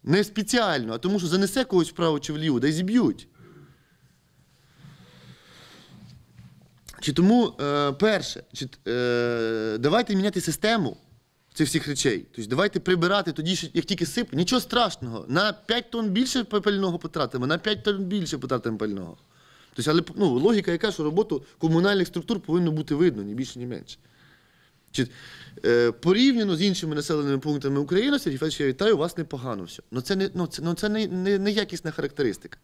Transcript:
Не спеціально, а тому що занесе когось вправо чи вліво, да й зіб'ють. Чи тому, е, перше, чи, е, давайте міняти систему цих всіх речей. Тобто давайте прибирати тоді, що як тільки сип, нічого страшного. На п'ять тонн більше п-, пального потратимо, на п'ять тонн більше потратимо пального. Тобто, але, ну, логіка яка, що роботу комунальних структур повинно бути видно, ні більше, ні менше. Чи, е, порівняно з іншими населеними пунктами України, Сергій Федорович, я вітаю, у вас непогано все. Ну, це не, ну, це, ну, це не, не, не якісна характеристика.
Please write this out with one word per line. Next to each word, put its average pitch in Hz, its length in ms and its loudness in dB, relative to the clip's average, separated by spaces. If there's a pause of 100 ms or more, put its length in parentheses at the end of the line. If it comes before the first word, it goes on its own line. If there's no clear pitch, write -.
Не 190 220 2
спеціально, 190 680 0
а 117 40 -6
тому 196 200 0
що 175 100 -2
занесе 196 360 2
когось 185 260 2
вправо 160 300 0
чи 156 120 -8
вліво, 151 280 0
да 139 80 2
й 156 40 2
зіб'ють. 185 560 0 (3750)
Чи 147 120 -4
тому, 208 480 6
е, 143 320 2
перше, 190 500 0 (100)
чи, 131 160 -10 (200)
е, 117 920 0
давайте 196 360 2
міняти 190 240 0
систему 170 560 0 (580)
цих 151 140 0
всіх 147 200 -2
речей. 135 440 -2
Тобто 107 180 -10
давайте 180 300 0
прибирати 180 520 0
тоді, 165 240 -4
що 165 180 -6
як 160 100 0
тільки 175 220 -2
сип, 233 260 -4
нічого 175 280 2
страшного. 160 680 -2
На 190 240 2
п'ять 233 380 -4
тонн 226 200 -2
більше 240 340 0
п-, 208 160 0
пального 190 380 0
потратимо, 135 480 -4
на 160 120 0
п'ять 214 240 -2
тонн 202 220 0
більше 175 340 -4
потратимо 120 400 -4
пального. 98 380 -6 (580)
Тобто, 135 160 -2
але, 160 120 4 (140)
ну, 196 120 2 (100)
логіка 190 340 4
яка, 190 200 0
що 160 120 -4
роботу 160 400 0 (140)
комунальних 175 500 4
структур 180 320 -4
повинно 165 320 2
бути 151 220 -2
видно, 143 280 2
ні 101 120 -8
більше, 127 240 -8
ні 123 80 -10
менше. - 320 -12 (920)
Чи, 123 180 -2 (560)
е, 120 280 4
порівняно 214 640 2
з 160 60 0
іншими 180 320 0
населеними 143 440 0
пунктами 139 420 -2
України, 214 380 2
Сергій 143 180 -4
Федорович, 156 240 -4
я 143 60 2
вітаю, 196 280 2
у 156 40 0
вас 165 180 -2
непогано 127 480 -8
все. - 260 -16
Ну, 123 100 -4
це 196 160 -2
не, 190 180 0
ну, 175 120 -2
це, - 160 -10
ну, 170 120 -2
це 214 140 -2
не, 214 180 0
не, 185 320 0
не 202 120 0
якісна 196 400 -4
характеристика. 139 720 -4